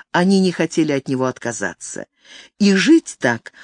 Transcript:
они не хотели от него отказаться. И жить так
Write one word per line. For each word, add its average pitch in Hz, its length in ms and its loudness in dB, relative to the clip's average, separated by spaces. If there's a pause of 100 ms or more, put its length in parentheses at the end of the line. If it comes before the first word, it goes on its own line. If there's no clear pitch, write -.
(120)
они 190 280 2
не 180 120 2
хотели 160 400 -2
от 139 160 -4
него 131 160 -2
отказаться. 104 800 -8 (520)
И 202 160 4
жить 226 440 2
так - 340 -4 (100)